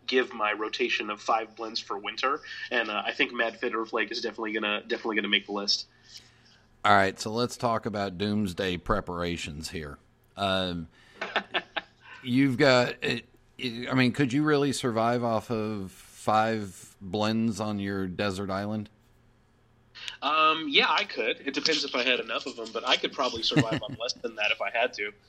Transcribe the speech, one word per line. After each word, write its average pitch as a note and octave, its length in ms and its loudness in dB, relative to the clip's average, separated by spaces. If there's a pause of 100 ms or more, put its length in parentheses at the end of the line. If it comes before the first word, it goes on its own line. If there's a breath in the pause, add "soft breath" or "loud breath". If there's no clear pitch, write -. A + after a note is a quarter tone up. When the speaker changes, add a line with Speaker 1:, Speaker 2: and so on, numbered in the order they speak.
Speaker 1:
give B2+ 280 2
my G#2+ 180 2
rotation A2 560 -2
of G#2+ 140 -6
five A2 340 -2
blends A2+ 240 -6
for - 160 -6
winter, A2+ 460 -2 (280 loud breath)
and, A#2 200 0
uh, G#2 160 0
I A2+ 60 -2
think B2 200 0
Mad A2+ 260 -2
Fiddler A2+ 280 -2
Flake A2 260 0
is A#2 80 -6
definitely A2 320 -4
gonna, G#2+ 300 0
definitely A2+ 340 -2
gonna G#2+ 120 0
make G2+ 180 2
the G2+ 60 -6
list. G#2 340 -2 (960 loud breath)
Speaker 2:
All G#2 100 8
right, G2 240 6
so - 120 -6
let's A#2 260 -2
talk A2+ 300 0
about G2+ 320 -2
doomsday G2+ 580 0
preparations F2 960 -2
here. D2+ 260 -10 (400)
Um, F#2 520 -2 (340 loud breath)
Speaker 1:
<laughs> - 1000 -8
Speaker 2:
you've B2+ 360 2
got, B2+ 420 6
it, B2+ 240 -2 (320)
it, A#2+ 340 -6
I C3+ 40 0
mean, B2+ 180 6
could B2+ 220 2
you D3 80 4
really C#3+ 320 2
survive A#2+ 500 0
off A2+ 260 0
of G#2+ 420 -4
five A2 1080 0
blends G#2+ 580 0
on G#2+ 200 -2
your G2 280 -2
desert F#2+ 440 -2
island? G#2 400 -4 (1300 loud breath)
Speaker 1:
Um, D#3 460 4
yeah, F#3 220 6
I G3+ 140 2
could. C3 400 -4
It C3+ 100 -4
depends D3 300 0
if C#3 100 -8
I C3 80 2
had B2 180 2
enough A2+ 260 -6
of A#2+ 100 -8
them, A2+ 160 -8
but A2+ 140 -4
I C3 100 2
could - 160 -2
probably A#2+ 300 -2
survive C#3+ 400 2
on A2 140 -10
Speaker 2:
<laughs> - 40 -12
Speaker 1:
less B2 140 -6
than A#2 220 -8
that G#2 140 0
if A2 100 -2
I G2+ 100 -2
had A#2+ 240 0
to. G#2 180 -6 (160 loud breath)